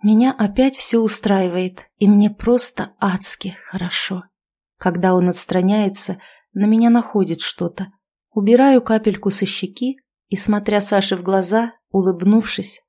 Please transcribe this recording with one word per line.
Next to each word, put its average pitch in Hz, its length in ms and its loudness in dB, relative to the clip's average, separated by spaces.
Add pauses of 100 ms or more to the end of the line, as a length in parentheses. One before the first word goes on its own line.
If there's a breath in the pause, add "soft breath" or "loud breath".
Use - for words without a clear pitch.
Меня 220 300 4
опять 254 440 0
все - 240 0
устраивает, 185 840 -2 (100)
и 202 120 2
мне 208 200 6
просто - 720 -2
адски - 560 0 (140)
хорошо. 180 540 -8 (520)
Когда 180 380 0
он 180 140 2
отстраняется, 190 920 0 (340 soft breath)
на 196 140 -2
меня 226 240 4
находит 202 500 0
что-то. - 460 -8 (460)
Убираю 240 500 4
капельку 220 480 -2
со 196 160 -2
щеки - 540 -8 (280)
и, 196 80 -4
смотря 208 440 0
Саше 196 360 -2
в 180 60 -12
глаза, 190 500 -2 (180)
улыбнувшись, 190 1000 -2